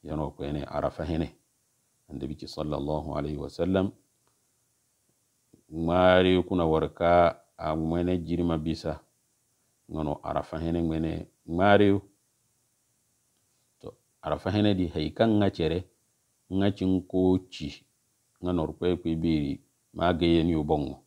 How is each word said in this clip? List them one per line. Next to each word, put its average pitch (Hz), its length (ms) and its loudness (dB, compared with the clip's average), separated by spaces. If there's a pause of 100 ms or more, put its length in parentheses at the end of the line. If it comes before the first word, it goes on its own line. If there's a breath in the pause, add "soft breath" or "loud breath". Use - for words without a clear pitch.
Yano 76 280 -6
kwene 71 320 -6
arafa 73 420 -4
hene. 80 300 -4 (720)
Annabi 69 260 -8
ci - 120 -14
sallallahu 76 680 -6
alaihi 73 200 -4
wasallam 90 540 -2 (1800)
ŋmaariw 90 720 4
kuna 90 220 0
warka 80 460 2 (420)
a 82 220 -8
ŋmene 85 420 -2
jirima 85 400 -2
bisa. 78 360 -6 (960)
Ŋono 78 240 -4 (100)
Arafa 76 360 -6
hene 82 220 -2
ŋmene 80 300 -2 (360)
ŋmaariw. 101 500 4 (1900)
To, - 40 -16 (360)
Arafa 76 280 -4
hene 104 240 2
di 92 120 0
hay 78 220 -4
kaŋ 113 280 0
ŋa 104 120 4
cere, 82 300 -2 (680)
ŋa 95 220 0
cin 95 300 -2
ko 92 200 -4 (280)
ci, - 180 -12 (720)
ŋa 90 120 -4
nor 80 200 -2
kwe 87 240 -2
kwe 82 180 -4
biri, 78 380 0 (400)
ma 85 200 -2
ga 85 140 2
yen 85 220 4
yu 80 140 0
bongo. 73 320 -2 (120)